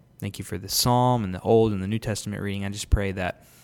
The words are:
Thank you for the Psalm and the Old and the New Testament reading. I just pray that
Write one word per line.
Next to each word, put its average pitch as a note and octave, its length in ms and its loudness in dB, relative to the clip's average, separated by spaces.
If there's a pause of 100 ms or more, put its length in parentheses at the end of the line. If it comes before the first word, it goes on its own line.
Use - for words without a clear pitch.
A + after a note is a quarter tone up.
(180)
Thank - 220 -8
you F#2+ 40 -8
for - 140 -8
the F#2 100 -10
Psalm B2 540 2
and F#2 100 -2
the F2+ 80 -6
Old A2+ 320 4
and G2 80 -2
the F#2+ 60 -4
New A2 140 -2
Testament G#2 420 -6
reading. G2 220 -4
I G2 40 -6
just G2+ 220 -10
pray G2 220 2
that F#2 320 -4 (200)